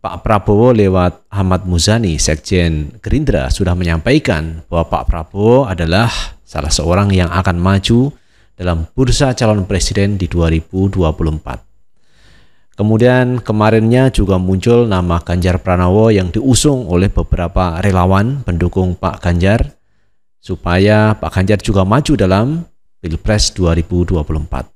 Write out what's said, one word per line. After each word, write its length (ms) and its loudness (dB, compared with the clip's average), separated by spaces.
Pak 240 -10
Prabowo 480 4
lewat 560 2
Ahmad 400 -2
Muzani, 480 0
Sekjen 880 -2
Gerindra, 480 0
sudah 240 0
menyampaikan 960 -2
bahwa 160 -2
Pak 160 -4
Prabowo 640 0
adalah 400 0
salah 240 -6
seorang 400 0
yang 160 2
akan 320 -2
maju 480 2
dalam 400 -4
bursa 400 0
calon 320 0
presiden 480 -2
di 160 -4
dua 160 0
ribu 400 -2
dua 240 0
puluh 240 -2
empat. 320 -12
Kemudian 760 2
kemarinnya 640 2
juga 320 0
muncul 480 2
nama 320 0
Ganjar 400 -2
Pranowo 480 2
yang 240 0
diusung 560 0
oleh 240 0
beberapa 720 -2
relawan 560 0
pendukung 560 -2
Pak 240 -6
Ganjar, 560 0
supaya 720 2
Pak 160 -6
Ganjar 320 0
juga 240 0
maju 320 0
dalam 480 0
Pilpres 560 -4
dua 240 0
ribu 320 -2
dua 160 -2
puluh 240 -6
empat. 160 -8